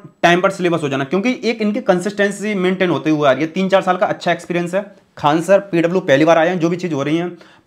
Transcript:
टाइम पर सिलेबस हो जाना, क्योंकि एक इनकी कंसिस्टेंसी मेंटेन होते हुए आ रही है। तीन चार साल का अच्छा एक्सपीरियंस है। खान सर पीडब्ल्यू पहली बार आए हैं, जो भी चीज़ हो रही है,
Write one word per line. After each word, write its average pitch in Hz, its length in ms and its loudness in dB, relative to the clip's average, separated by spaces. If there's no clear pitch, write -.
टाइम 175 200 4
पर 190 80 2
सिलेबस 170 340 -2
हो 143 60 -4
जाना, 135 140 -4
क्योंकि 196 400 -2
एक 226 180 -4
इनकी 214 200 -2
कंसिस्टेंसी 202 760 -2
मेंटेन 180 340 0
होते 151 200 -2
हुए 147 200 2
आ - 20 6
रही 131 100 0
है। 156 60 -2
तीन 185 220 -2
चार 190 120 4
साल 185 160 0
का 190 80 0
अच्छा 170 260 -2
एक्सपीरियंस 175 440 -4
है। 196 100 -2
खान 151 240 2
सर 190 180 4
पीडब्ल्यू 170 420 0
पहली 143 240 4
बार 165 120 6
आए 160 120 2
हैं, 185 100 -2
जो 165 100 0
भी 180 60 -2
चीज़ 175 180 -6
हो 139 100 -2
रही 147 140 0
है, 175 100 -4